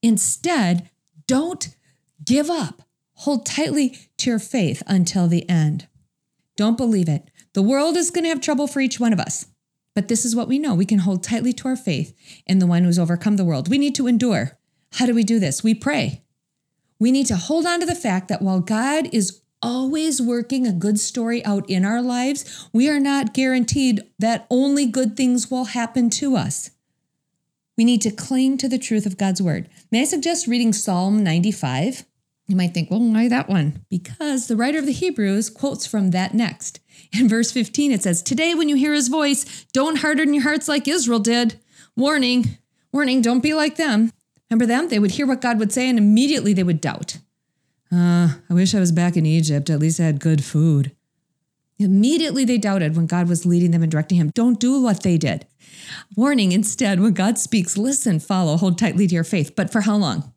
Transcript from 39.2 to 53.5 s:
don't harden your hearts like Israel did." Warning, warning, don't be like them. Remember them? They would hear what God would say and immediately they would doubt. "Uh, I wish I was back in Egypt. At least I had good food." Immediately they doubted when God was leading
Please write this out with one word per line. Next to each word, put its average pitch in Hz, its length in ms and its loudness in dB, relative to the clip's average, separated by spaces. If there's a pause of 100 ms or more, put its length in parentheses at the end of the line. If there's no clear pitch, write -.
don't 294 260 0
harden 302 340 0
your 285 100 0
hearts 302 240 -2
like 285 200 -2
Israel 247 320 0
did." 233 400 0 (360)
Warning, 247 600 0 (340)
warning, 262 300 0
don't 233 200 2
be 302 120 0
like 311 240 0
them. 226 340 2 (400)
Remember 226 160 2
them? 269 220 0
They 214 100 0
would 202 120 2
hear 285 140 -2
what 262 160 0
God 240 160 0
would 208 140 0
say 254 180 0
and 247 80 2
immediately 214 560 4
they 185 100 2
would 175 180 0
doubt. - 360 -6 (720)
"Uh, 175 440 4 (140)
I 175 40 -2
wish 185 220 4
I 208 40 2
was 175 120 2
back 175 260 2
in 160 80 2
Egypt. 156 440 0
At 151 100 0
least 160 200 0
I 175 40 2
had 151 160 0
good 156 240 2
food." 147 480 2 (880)
Immediately 254 680 2
they 240 140 2
doubted 190 360 0
when 165 120 0
God 175 200 0
was 170 180 0
leading 175 260 4